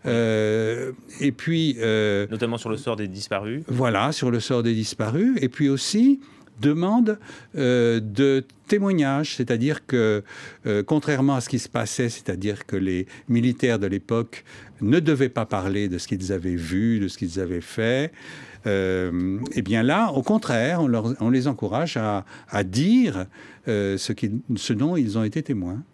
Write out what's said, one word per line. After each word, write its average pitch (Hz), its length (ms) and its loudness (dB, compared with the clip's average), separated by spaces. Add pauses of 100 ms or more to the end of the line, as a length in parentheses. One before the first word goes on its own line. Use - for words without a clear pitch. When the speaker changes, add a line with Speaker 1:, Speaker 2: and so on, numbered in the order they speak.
Speaker 1:
Euh, 113 840 0 (280)
et 143 120 2
puis, 160 480 0
euh, 107 500 2
Speaker 2:
Notamment 117 280 -2
sur 113 100 -8
le 110 80 -2
sort 104 200 -4
des 104 120 -6
disparus. 101 600 -6
Speaker 1:
Voilà, 123 440 2
sur 127 180 0
le 117 100 0
sort 120 220 0
des 117 120 2
disparus. 120 680 0
Et 131 80 0
puis 143 200 0
aussi, 226 520 4 (400)
demande, 202 580 4 (380)
euh, 123 440 4
de 131 440 2 (240)
témoignages, 156 680 2
c'est-à-dire 123 520 0
que, 110 360 2 (440)
euh, 104 180 2
contrairement 143 500 2
à 127 60 0
ce - 80 -8
qui 123 100 -2
se - 100 -6
passait, 117 400 -2
c'est-à-dire 101 580 -6
que 101 100 -4
les 92 300 -2 (220)
militaires 120 500 2
de 98 80 -2
l'époque 101 580 -4 (360)
ne 127 200 4
devaient 143 300 2
pas 113 160 -2
parler 101 420 -2
de 90 100 -4
ce - 80 -8
qu'ils 95 260 -4
avaient 90 220 -2
vu, 95 460 0
de 98 80 -2
ce - 100 -10
qu'ils 90 220 -6
avaient 87 200 -4
fait, 127 520 -2 (540)
euh, 92 720 -2 (140)
eh 113 100 -2
bien 110 200 0
là, 180 300 2
au 139 100 0
contraire, 165 580 0
on 156 60 2
leur, 117 340 0
on 113 100 2
les 131 180 2
encourage 123 480 -2
à, 107 280 -2 (240)
à 104 140 0
dire, 131 640 2 (420)
euh, 101 300 0
ce - 140 -4
qui, 104 180 -2 (260)
ce - 160 -4
dont 143 240 0
ils 113 220 0
ont 113 60 0
été 110 180 -4
témoins. 104 400 -6 (100)